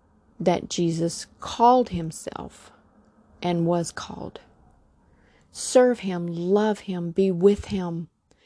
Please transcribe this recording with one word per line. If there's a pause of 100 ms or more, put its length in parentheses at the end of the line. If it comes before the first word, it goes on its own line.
(400)
that
Jesus (120)
called
himself (680)
and
was
called. (1120)
Serve
him,
love
him,
be
with
him. (360)